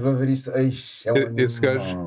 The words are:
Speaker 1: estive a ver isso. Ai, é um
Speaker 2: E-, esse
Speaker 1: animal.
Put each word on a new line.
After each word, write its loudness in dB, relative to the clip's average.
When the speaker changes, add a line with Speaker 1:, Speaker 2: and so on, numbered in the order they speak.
Speaker 1:
estive 2
a 2
ver 2
isso. -2
Ai, 2
é 2
um 2
Speaker 2:
E-, 6
esse -2
Speaker 1:
animal. 0